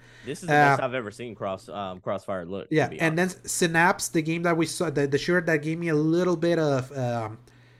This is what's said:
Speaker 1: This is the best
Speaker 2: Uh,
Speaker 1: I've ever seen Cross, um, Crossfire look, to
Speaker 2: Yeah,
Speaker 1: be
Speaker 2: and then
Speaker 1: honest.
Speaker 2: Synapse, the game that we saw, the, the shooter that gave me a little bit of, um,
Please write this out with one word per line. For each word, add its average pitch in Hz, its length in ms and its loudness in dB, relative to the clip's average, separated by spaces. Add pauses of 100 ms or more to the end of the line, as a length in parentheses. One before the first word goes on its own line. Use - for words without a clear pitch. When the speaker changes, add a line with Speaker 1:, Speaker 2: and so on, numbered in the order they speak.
(260)
Speaker 1:
This 131 140 -8
is 180 80 -10
the 151 60 2
best 143 280 6
Speaker 2:
Uh, 135 40 0
Speaker 1:
I've 123 80 -4
ever 113 180 -6
seen 117 220 -12
Cross, 95 360 -6
um, 92 320 -8
Crossfire 101 440 -6
look, 92 240 -10
to 156 60 -2
Speaker 2:
Yeah, 139 140 2
Speaker 1:
be - 100 -10
Speaker 2:
and 160 180 0
then 180 120 2
Speaker 1:
honest. - 200 -12
Speaker 2:
Synapse, 175 600 2
the 170 120 0
game 165 220 -2
that 170 140 2
we 165 80 2
saw, 160 240 -2
the, 143 180 2
the 139 100 2
shooter 175 240 0
that 160 220 0
gave 160 160 -4
me 170 80 -4
a 156 80 2
little 170 400 2
bit 165 240 2
of, 139 380 0
um, 117 400 -4 (420)